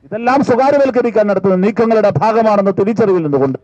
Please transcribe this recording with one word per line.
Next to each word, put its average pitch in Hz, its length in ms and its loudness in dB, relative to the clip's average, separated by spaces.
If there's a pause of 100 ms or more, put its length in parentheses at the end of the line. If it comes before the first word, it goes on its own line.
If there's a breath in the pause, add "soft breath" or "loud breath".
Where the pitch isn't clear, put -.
ഇതെല്ലാം 240 400 -2
സ്വകാര്യവൽക്കരിക്കാൻ 247 800 0
നടത്തുന്ന 190 280 0
നീക്കങ്ങളുടെ 214 560 0
ഭാഗമാണെന്ന് 214 600 0
തിരിച്ചറിവിൽ 196 520 0
നിന്നുകൊണ്ട് 135 420 -2